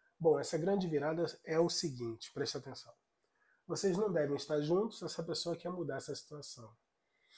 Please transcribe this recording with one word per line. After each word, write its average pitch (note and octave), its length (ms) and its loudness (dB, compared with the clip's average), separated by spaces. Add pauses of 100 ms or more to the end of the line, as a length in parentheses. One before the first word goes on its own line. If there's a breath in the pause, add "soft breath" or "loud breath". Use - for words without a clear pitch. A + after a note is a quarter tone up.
(200)
Bom, D#3 200 6
essa D3 180 0
grande F#3 300 2
virada D#3+ 380 0 (180)
é D#3+ 160 2
o E3+ 100 4
seguinte, A#2+ 640 -2
preste C#3 260 -4
atenção. - 360 -12 (720)
Vocês F#3 320 2
não G#3 140 2
devem D3 240 2
estar D3 260 0
juntos, F#3 400 2
essa E3 220 -4
pessoa E3 320 -2
quer F3 140 -6
mudar D#3 280 -4
essa C3+ 180 -6
situação. B2 560 -12 (680 soft breath)